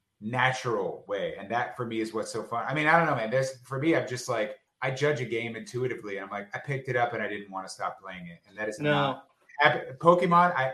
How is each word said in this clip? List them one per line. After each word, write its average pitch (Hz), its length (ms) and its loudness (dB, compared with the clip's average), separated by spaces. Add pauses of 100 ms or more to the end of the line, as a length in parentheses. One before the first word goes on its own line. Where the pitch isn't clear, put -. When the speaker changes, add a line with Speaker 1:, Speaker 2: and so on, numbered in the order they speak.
(220)
Speaker 1:
natural 113 840 0
way. 90 300 -2
And 98 140 -12
that 120 240 -2
for 123 100 -6
me 113 160 -4
is 107 120 -4
what's 107 180 -4
so 107 120 -4
fun. 117 240 -4
I 135 60 -2
mean, 151 140 0
I 160 100 8
don't 165 100 4
know, 147 80 2
man. 110 140 -2
There's, 131 340 0
for 131 160 -6
me, 156 160 4
I'm - 120 0
just 127 220 -6
like, 110 280 -2 (240)
I 135 100 -2
judge 139 300 0
a 127 40 -2
game 113 300 -4
intuitively. 107 640 -6
I'm 98 100 -10
like, 101 260 -8
"I 127 40 -10
picked 131 300 -6
it 123 60 -2
up 120 180 2
and 110 100 -4
I 104 40 -4
didn't 101 240 -10
wanna 95 180 -8
stop 90 320 -6
playing 90 260 -12
it." 85 200 -16
And 98 100 -18
that 107 120 -4
is 107 100 -8
Speaker 2:
No. 147 120 0
Speaker 1:
not 139 360 0 (320)
hap-, 151 400 4
Pokemon. 175 560 6
I, 131 180 0